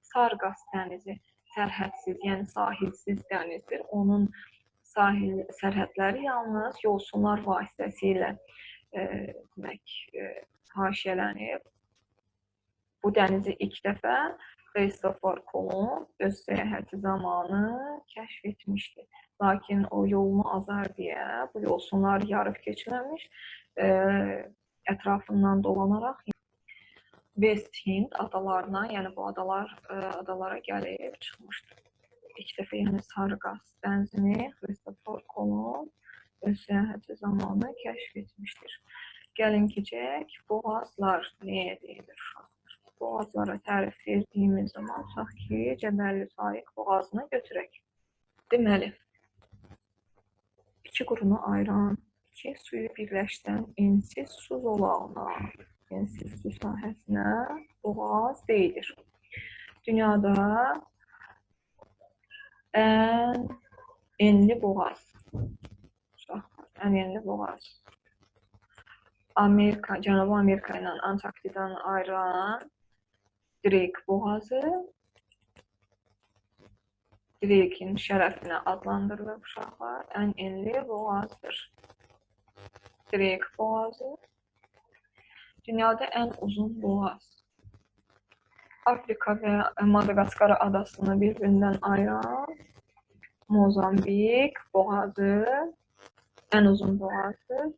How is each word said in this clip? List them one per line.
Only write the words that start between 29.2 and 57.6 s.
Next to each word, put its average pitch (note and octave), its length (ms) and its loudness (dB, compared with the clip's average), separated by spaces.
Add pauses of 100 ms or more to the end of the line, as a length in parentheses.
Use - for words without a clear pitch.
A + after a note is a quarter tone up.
adalar, G3 580 -6
e, F#3 100 -14
adalara F#3+ 640 -8
gəlib G3 600 -8
çıxmışdı. - 560 -18 (540)
İlk - 240 -18
dəfə, G3 240 -10
yəni G3+ 260 0
Sarqas G3+ 760 -8
dənizini G3+ 760 0
Christopher G3+ 720 -12
Kolumb A3+ 640 -4 (480)
öz G3+ 180 0
səyahəti G#3 600 -2
zamanı G3+ 580 -2
kəşf E4 420 -12
etmişdir. - 600 -16 (560)
Gəlin G#3+ 360 2
keçək, B3+ 760 -6
boğazlar G#3+ 840 -2 (100)
nəyə F#3+ 400 -6
deyilir, - 380 -20
uşaqlar? - 640 -20 (180)
Boğazlara G#3 600 -4
tərif G3+ 460 -2
verdiyimiz G3+ 680 0
zaman, - 360 -12
tutaq A3 260 -10
ki, G#3+ 260 -6 (180)
Cəbəlli G3+ 500 -2
Tariq G#3 440 -8
boğazını G3+ 560 -2
götürək. - 520 -8 (720)
Deməli, G#3 420 4 (1900)
iki - 200 -6
qurunu G#3+ 400 0
ayıran, G3+ 520 0 (300)
iki - 300 -12
suyu A3+ 320 -8
birləşdən G#3 760 -6 (100)
ensiz G3+ 580 2
su - 280 -8
zolağına, G3+ 680 -2 (600)
ensiz G2+ 500 -8
su G2+ 120 -8
sahəsinə G#3 840 -2 (460)